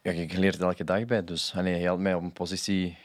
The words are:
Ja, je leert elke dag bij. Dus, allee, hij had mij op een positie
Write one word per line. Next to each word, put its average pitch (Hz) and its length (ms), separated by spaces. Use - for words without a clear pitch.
Ja, 92 100
je 85 280
leert 92 220
elke 90 220
dag 95 220
bij. 113 180
Dus, 85 320
allee, 92 180
hij 87 100
had 90 160
mij 95 140
op 87 100
een 87 100
positie 90 720